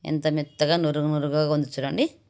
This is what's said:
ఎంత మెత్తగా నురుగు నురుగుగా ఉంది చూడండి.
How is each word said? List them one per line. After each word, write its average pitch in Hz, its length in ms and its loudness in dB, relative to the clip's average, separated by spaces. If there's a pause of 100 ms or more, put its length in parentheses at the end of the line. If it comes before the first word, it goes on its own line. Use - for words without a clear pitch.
ఎంత 156 220 -2
మెత్తగా 151 500 0
నురుగు 151 300 0
నురుగుగా 151 460 0
ఉంది 147 160 0
చూడండి. 143 420 -2 (200)